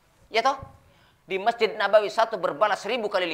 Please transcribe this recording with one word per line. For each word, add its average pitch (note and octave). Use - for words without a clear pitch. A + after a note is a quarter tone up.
Ya A3
toh? C4+
Di F#3+
Masjid G#3+
Nabawi, G3+
satu A3+
berbalas F3+
seribu G#3
kali F#3